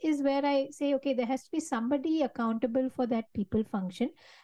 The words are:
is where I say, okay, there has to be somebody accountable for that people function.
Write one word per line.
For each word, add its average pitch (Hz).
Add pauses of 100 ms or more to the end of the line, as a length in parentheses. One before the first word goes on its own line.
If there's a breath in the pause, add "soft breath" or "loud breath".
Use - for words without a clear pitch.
is 302
where 277
I 285
say, 285
okay, 269
there 240
has 262
to -
be 320
somebody 285
accountable 233
for 254
that 226
people 220
function. 202 (320 loud breath)